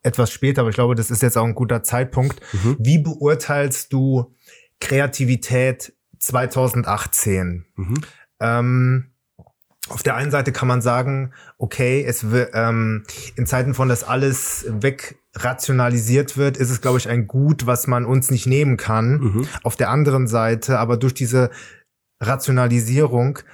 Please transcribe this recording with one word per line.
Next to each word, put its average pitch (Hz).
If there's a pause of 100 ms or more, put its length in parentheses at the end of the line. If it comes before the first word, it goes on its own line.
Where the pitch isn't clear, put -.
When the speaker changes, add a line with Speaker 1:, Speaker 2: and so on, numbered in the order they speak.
Speaker 1:
etwas 120
später, 135
aber 113
ich 104
glaube, 123
das 113
ist 113
jetzt 123
auch 113
ein 117
guter 120
Zeitpunkt. 127 (140)
Speaker 2:
Mhm. 110
Speaker 1:
Wie 135
beurteilst 147
du 131 (460)
Kreativität 131 (260)
zweitausendachtzehn? 107 (100)
Speaker 2:
Mhm. 98 (440)
Speaker 1:
Ähm, 127 (800)
auf -
der 131
einen 139
Seite 135
kann -
man 123
sagen, 131 (240)
okay, 131
es 117
wi-, 123
ähm, 113 (320)
in 123
Zeiten 131
von, 127
dass 123
alles 131
wegrationalisiert 123
wird, 135
ist 123
es, 127
glaub 127
ich, 120
ein 120
Gut, 139
was 123
man 120
uns 127
nicht 127
nehmen 135
kann. 113
Speaker 2:
Mhm. 120 (160)
Speaker 1:
Auf -
der 113
anderen 131
Seite, 113
aber 117
durch 127
diese 123 (680)
Rationalisierung, 123 (140)